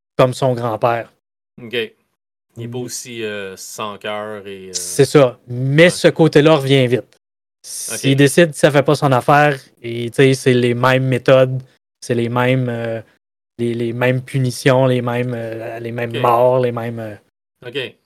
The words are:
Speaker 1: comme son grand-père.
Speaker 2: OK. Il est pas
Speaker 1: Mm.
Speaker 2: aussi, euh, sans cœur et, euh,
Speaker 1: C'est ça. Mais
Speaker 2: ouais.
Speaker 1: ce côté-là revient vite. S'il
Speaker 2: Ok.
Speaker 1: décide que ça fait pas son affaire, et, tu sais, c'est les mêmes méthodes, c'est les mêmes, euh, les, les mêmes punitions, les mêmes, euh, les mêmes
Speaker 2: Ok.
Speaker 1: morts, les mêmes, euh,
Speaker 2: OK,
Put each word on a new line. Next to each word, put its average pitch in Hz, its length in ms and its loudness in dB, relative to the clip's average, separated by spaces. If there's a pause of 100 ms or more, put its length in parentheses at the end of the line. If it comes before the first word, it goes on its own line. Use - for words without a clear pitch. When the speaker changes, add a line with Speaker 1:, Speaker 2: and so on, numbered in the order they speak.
(180)
Speaker 1:
comme 127 160 4
son 127 200 0
grand-père. 117 580 -2 (500)
Speaker 2:
OK. 113 120 -18 (840)
Il 117 60 -12
est 120 40 -10
pas 120 100 -10
Speaker 1:
Mm. 123 60 -8
Speaker 2:
aussi, 117 400 -12
euh, 101 340 -10
sans 104 400 -12
cœur 104 500 -10
et, 95 220 -14
euh, 92 40 -16
Speaker 1:
C'est - 320 -2
ça. 131 420 2
Mais 135 380 2
Speaker 2:
ouais. 180 40 6
Speaker 1:
ce - 180 2
côté-là 156 480 4
revient 135 320 2
vite. 117 300 -4 (480)
S'il - 480 -4
Speaker 2:
Ok. 135 40 0
Speaker 1:
décide 147 340 4
que - 60 -14
ça 160 140 4
fait 139 120 4
pas 151 120 2
son 143 160 0
affaire, 147 480 2 (220)
et, 117 300 -8
tu - 60 -18
sais, 135 180 6
c'est 131 180 2
les 123 220 2
mêmes 131 300 2
méthodes, 131 560 -4 (400)
c'est 123 140 -4
les 117 140 -2
mêmes, 123 400 -2
euh, 113 320 -8 (560)
les, 117 160 -4
les 117 180 -6
mêmes 127 300 -2
punitions, 131 640 0
les 127 160 2
mêmes, 123 340 -4
euh, 113 440 -10
les 117 120 -10
mêmes 120 240 -6
Speaker 2:
Ok. 131 60 -4
Speaker 1:
morts, 123 380 4
les 123 120 0
mêmes, 117 280 -6
euh, 107 160 -10 (500)
Speaker 2:
OK, 123 120 -10 (280)